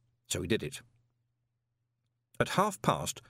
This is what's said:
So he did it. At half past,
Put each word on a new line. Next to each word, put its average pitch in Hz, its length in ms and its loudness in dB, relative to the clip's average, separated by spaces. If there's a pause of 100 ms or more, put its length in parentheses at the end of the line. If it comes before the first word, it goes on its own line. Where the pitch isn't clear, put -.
(280)
So 92 140 -2
he 87 60 -4
did 107 140 2
it. 73 200 -8 (1600)
At 127 100 2
half 196 320 0
past, - 480 0